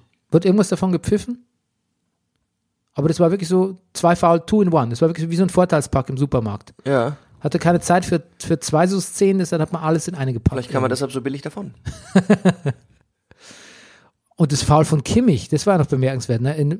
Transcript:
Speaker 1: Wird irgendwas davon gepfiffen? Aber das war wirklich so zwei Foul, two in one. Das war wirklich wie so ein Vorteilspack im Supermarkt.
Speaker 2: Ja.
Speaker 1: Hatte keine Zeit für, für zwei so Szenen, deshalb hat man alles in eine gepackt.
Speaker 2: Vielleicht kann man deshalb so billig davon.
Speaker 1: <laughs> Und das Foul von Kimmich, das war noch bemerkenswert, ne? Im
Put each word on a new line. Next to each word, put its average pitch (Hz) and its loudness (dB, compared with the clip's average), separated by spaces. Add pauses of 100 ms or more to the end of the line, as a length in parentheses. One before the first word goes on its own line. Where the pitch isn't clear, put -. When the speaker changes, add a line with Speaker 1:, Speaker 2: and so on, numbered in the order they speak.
(300)
Speaker 1:
Wird 160 2
irgendwas 196 2
davon 185 -2
gepfiffen? 202 -4 (1500)
Aber 147 0
das 165 0
war 170 4
wirklich 190 -2
so 185 0 (160)
zwei 170 2
Foul, 170 4
two 214 0
in 180 2
one. 131 2
Das 117 -6
war 165 4
wirklich 165 -6
wie 170 -4
so 180 2
ein 190 2
Vorteilspack 170 0
im 135 -6
Supermarkt. 120 -4 (120)
Speaker 2:
Ja. 135 0 (240)
Speaker 1:
Hatte 147 -2
keine 175 2
Zeit 180 0
für, 170 -2 (160)
für 160 -2
zwei 165 0
so 190 -2
Szenen, 196 0
deshalb 170 -2
hat 156 -4
man 165 -6
alles 160 -2
in 180 -8
eine 135 -4
gepackt. 117 0
Speaker 2:
Vielleicht 123 -6
kann 131 0
man 131 0
deshalb 131 -4
so 135 -6
billig 139 -6
davon. 156 -12 (420)
Speaker 1:
<laughs> 190 2 (1800)
Und 151 0
das 139 -2
Foul 147 4
von 151 0
Kimmich, 226 2
das 147 -2
war 196 4
noch 143 2
bemerkenswert, 131 -2
ne? 135 -2
Im 147 0 (120)